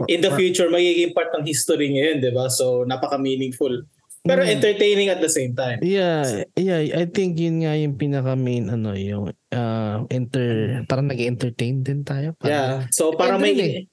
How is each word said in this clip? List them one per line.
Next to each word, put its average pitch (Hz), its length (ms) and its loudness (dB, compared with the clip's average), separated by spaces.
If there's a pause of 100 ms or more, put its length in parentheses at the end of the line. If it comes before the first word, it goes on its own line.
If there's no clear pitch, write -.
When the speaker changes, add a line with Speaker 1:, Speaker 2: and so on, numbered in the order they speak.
Speaker 1:
in 170 140 2
the 190 80 4
Speaker 2:
Or - 80 0
Speaker 1:
future, 180 320 2
magiging 175 420 2
part 165 200 0
ng 151 120 -4
history 147 460 0
niyo 139 180 2
yun, 156 120 0
di 127 100 2
ba? 127 180 -2
So 123 380 0
napaka-meaningful. 131 960 -2 (400)
Pero - 240 2
Speaker 2:
Mm. 214 80 4
Speaker 1:
entertaining 208 560 4
at 180 80 0
the 160 100 0
same 131 240 0
time. 123 300 -4
Speaker 2:
Yeah, 165 720 0
yeah. 180 240 0 (180)
I 170 140 0
think 185 260 0
yun 165 300 0
nga 156 80 0
yung 147 240 0
pinaka-main, 131 720 0
ano, 110 240 -2
yung, 101 400 -4
uh, 113 640 -4 (120)
enter-, 120 680 0
Speaker 1:
Mm. 113 80 -6
Speaker 2:
parang 135 220 0
nag-entertain 123 720 -2
din 139 220 -2
tayo. 143 340 -4
Parang 147 160 0
Speaker 1:
Yeah. 135 200 0 (160)
So 160 220 2
parang 185 300 2
Speaker 2:
Depende 208 160 4
Speaker 1:
may, 196 80 2
Speaker 2:
rin 139 80 0
eh. 190 200 -6